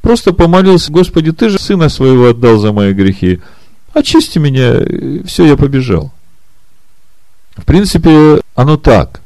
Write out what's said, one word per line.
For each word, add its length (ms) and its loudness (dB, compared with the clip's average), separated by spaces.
Просто 320 -2
помолился: 600 0
Господи, 400 -2
ты 160 -2
же 100 -4
сына 300 -2
своего 400 2
отдал 300 2
за 140 -2
мои 200 0
грехи. 480 -2
Очисти 460 -2
меня, 440 0
и 420 -8
всё, 200 -2
я 120 4
побежал». 560 -4
В 80 -18
принципе, 760 4
оно 220 0
так. 500 0